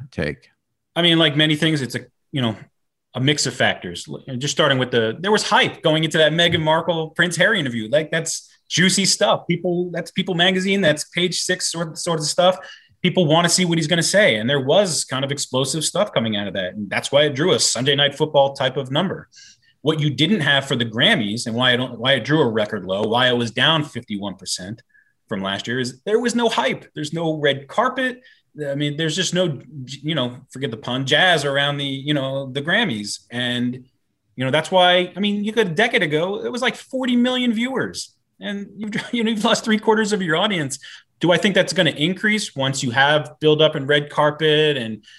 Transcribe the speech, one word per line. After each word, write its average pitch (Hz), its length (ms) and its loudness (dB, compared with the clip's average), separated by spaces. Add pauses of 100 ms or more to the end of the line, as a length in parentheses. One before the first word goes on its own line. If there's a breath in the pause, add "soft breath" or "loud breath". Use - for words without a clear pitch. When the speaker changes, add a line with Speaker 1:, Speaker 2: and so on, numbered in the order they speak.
Speaker 1:
take? 76 400 -8 (460)
Speaker 2:
I 170 80 0
mean, 165 160 4
like 156 180 2
many 156 180 2
things, 156 260 0
it's 123 140 -6
a, 120 120 -12 (240)
you 139 100 -4
know, 113 140 -2 (600)
a 127 60 -4
mix 143 240 0
of 131 100 -4
factors. 92 540 -2
L-, 127 280 -10
just 143 140 -4
starting 143 280 2
with 123 120 -2
the, 117 280 0
there 196 120 -2
was 208 160 0
hype 233 340 0
going 160 220 2
into 160 140 0
that 156 160 6
Meghan 170 280 2
Markle, 160 500 0
Prince 170 260 0
Harry 202 220 2
interview. 117 300 -4
Like, 156 220 0
that's - 400 -6 (160 soft breath)
juicy 185 380 2
stuff. - 420 0
People, 175 440 -2
that's 170 200 -8
People 190 240 -4
Magazine, 190 460 2
that's 151 240 2
Page 175 340 -4
Six - 320 -4
sort, 165 260 -8
sort 165 220 -2
of 151 60 -4
stuff. 180 320 2 (440 loud breath)
People 180 240 2
wanna 165 220 4
see 185 160 2
what 170 140 2
he's 156 100 0
gonna 170 160 2
say. 185 320 4
And 110 140 -2
there 143 100 2
was 160 460 2
kind 131 180 -4
of 135 80 -4
explosive 135 540 -2
stuff 202 260 -2
coming 113 240 0
out 101 120 -4
of 90 80 -6
that. 92 180 -6
And 101 160 -10
that's 110 240 -2
why 147 100 6
it 147 100 2
drew 156 200 2
a 113 60 2
Sunday 131 360 0
Night 143 180 2
Football 143 400 2
type 131 220 -2
of 131 160 -6
number. 139 380 -2 (520 soft breath)
What 156 200 0
you 151 80 2
didn't 160 320 2
have 139 240 2
for 139 100 -2
the 120 100 -2
Grammys 117 640 0
and 113 80 -4
why 123 160 2
I 120 60 2
don't, 123 200 -6
why 127 160 0
it 113 120 0
drew 151 160 2
a 123 80 2
record 107 340 -2
low, 95 200 -2
why 120 260 2
it 123 80 2
was 117 140 -2
down 147 340 2
fifty-one 101 500 -10
percent 92 480 -12 (460)
from 101 120 -4
last 98 260 -4
year 120 120 -2
is 123 260 -8
there 214 140 2
was 233 160 -2
no 240 140 2
hype. 240 440 -2
There's 151 200 -8
no 160 240 -2
red 139 320 0
carpet. 254 520 -2 (460 soft breath)
I 139 80 -4
mean, 143 220 -2
there's 156 180 -2
just 180 180 -2
no, 170 280 0 (240)
you 151 300 -6
know, 123 220 -2 (120)
forget 127 220 -6
the 117 40 -8
pun, 127 300 -6
jazz 151 400 4
around 143 320 0
the, 143 80 -6
you 139 300 -2
know, 135 360 -4
the 139 120 -6
Grammys. 151 560 -2 (100)
And, 123 560 -4 (500)
you 127 80 -6
know, 131 60 -2
that's 151 220 0
why, 180 440 4
I 175 40 -6
mean, 208 240 -2
you 214 100 -4
could, 220 140 2
a - 20 -4
decade 220 320 2
ago, 170 420 0
it 233 80 -4
was, 240 100 -6
like, 247 140 0
forty 254 400 -4
million 247 380 2
viewers. 220 600 -4 (260)
And 202 340 -8
you've, 208 280 -8
<laughs> - 100 -14
you 240 100 0
know, 220 60 2
you've 214 160 0
lost 226 180 2
three 214 160 2
quarters 214 320 2
of 196 100 0
your 156 140 0
audience. 170 440 -2 (400 loud breath)
Do 165 120 4
I 170 60 6
think 190 160 2
that's 185 200 2
gonna 160 180 2
increase 190 640 -2
once 135 260 -2
you 127 100 -2
have 143 480 2
build 151 220 4
up 151 140 4
and 135 120 -4
red 147 220 2
carpet 151 680 2
and 110 260 -8 (160 soft breath)